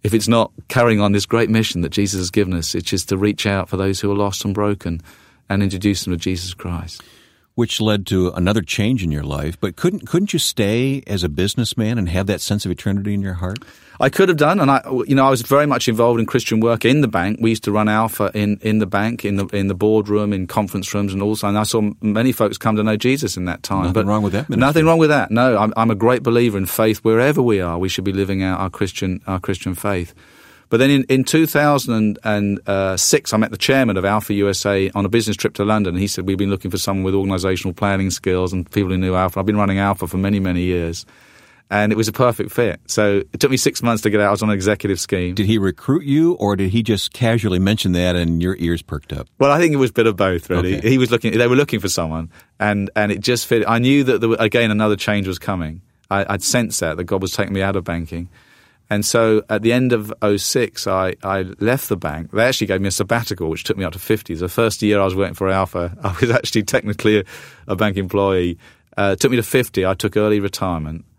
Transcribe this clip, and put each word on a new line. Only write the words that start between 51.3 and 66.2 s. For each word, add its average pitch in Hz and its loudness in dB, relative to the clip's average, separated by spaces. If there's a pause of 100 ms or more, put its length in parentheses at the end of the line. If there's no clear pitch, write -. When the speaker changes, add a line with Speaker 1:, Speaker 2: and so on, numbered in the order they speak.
Speaker 1:
they 120 2
were 123 2
looking 135 -2
for 101 -4
someone, 82 -4 (300)
and, 104 0
and 104 0
it 95 -4
just 120 -2
fit. 117 2
I 117 2
knew 135 4
that 123 2
there 113 0
were, 110 2
again, 113 2
another 107 2
change 101 -2
was 90 -6
coming. 87 -6 (300)
I, 98 0
I'd 101 -4
sensed - -2
that, 80 -2
that 90 -6
God 95 -2
was 95 -4
taking 98 -4
me 95 -2
out 98 -2
of 90 -4
banking. 85 -8 (600)
And 104 -2
so 110 2
at 107 -2
the 113 4
end 127 2
of 107 -2 (100)
oh 104 2
six, - -2
I, 92 0
I 95 -2 (180)
left 120 0
the 104 0
bank. 80 -6
They 104 2
actually 123 0
gave 95 0
me 98 -2
a - -2
sabbatical, 101 -2
which 80 -6
took - -4
me 95 -4
up 82 -4
to 92 -12
fifty. - -4
The 90 -6
first 113 0
year 104 4
I 98 2
was 92 0
working 92 -2
for 95 -2
Alpha, 87 -2
<laughs> - -16
I 92 -4